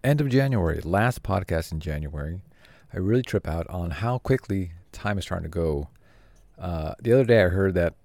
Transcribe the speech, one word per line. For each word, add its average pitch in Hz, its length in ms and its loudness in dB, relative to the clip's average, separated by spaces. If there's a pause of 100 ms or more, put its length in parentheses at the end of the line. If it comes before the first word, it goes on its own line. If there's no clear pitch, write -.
End 143 160 4
of 139 80 0
January, 113 540 2
last 104 400 0
podcast 92 500 -2
in 80 80 -6
January. 76 600 -6 (500)
I - 60 -6
really 107 240 2
trip - 260 -2
out 82 200 -4
on 87 220 -6
how 120 280 -4
quickly 95 540 -2 (200)
time 104 240 -4
is 92 80 -6
trying 87 200 -6
to 80 40 -8
go. 78 400 -2 (680)
Uh, 156 420 -6
the 117 120 2
other 131 120 6
day 113 180 6
I 90 60 6
heard 95 260 2
that 85 200 2 (100)